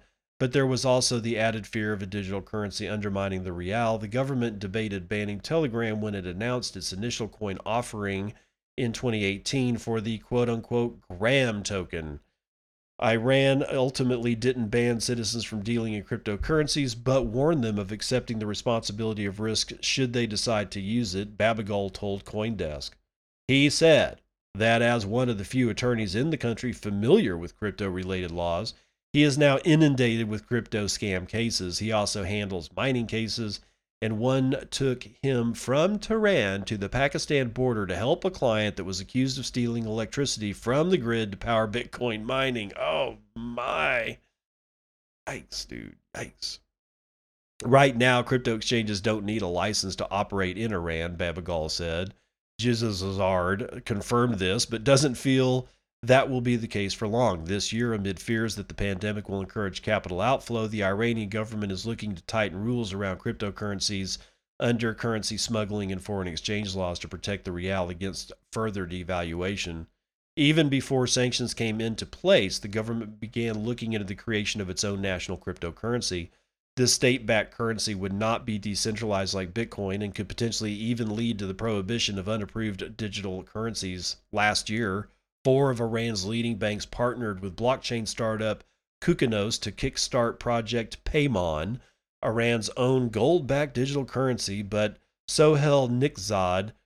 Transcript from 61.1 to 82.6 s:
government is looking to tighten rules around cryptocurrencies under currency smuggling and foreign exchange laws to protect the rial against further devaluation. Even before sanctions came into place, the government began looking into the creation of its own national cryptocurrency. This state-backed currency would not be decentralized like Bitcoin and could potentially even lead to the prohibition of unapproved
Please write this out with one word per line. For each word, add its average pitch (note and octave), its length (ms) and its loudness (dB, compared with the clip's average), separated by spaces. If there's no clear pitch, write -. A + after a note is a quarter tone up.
government G#2+ 420 -4
is F#2 140 -6
looking G#2+ 300 -6
to E2+ 80 -12
tighten G2+ 420 -2
rules A#2 300 -2
around G2 240 -4
cryptocurrencies G2+ 960 -4
under A#2 360 0
currency A2 420 -2
smuggling G#2 560 -2
and F#2 80 -4
foreign G2 260 -4
exchange G2+ 480 -4
laws F2+ 260 -2
to E2+ 80 -10
protect F#2 360 -6
the F#2 80 -6
rial F2+ 380 -2
against F2+ 420 -8
further G2+ 360 -4
devaluation. F2 1040 -4
Even D3+ 340 6
before C3 360 2
sanctions B2 460 0
came A2+ 300 -2
into A2 240 -4
place, D3 520 2
the G#2 100 -8
government A2 520 -4
began A2+ 380 -4
looking A2+ 340 -4
into G#2 140 -2
the G2 80 -6
creation G#2 480 -2
of F#2 80 -4
its - 140 -2
own G2+ 180 -2
national F#2 340 -2
cryptocurrency. F2+ 920 -4
This B2 160 6
state-backed A#2 580 2
currency A2 420 -2
would F#2+ 200 -2
not A2+ 320 0
be G#2+ 100 -2
decentralized G2+ 800 -2
like F#2 180 -4
Bitcoin G2+ 500 -4
and G2+ 120 -4
could G2 160 -6
potentially A2 420 -2
even A2 420 -2
lead A#2 260 0
to G2+ 60 -4
the F#2+ 60 -4
prohibition G#2 640 -2
of F#2 80 -6
unapproved G#2 720 -4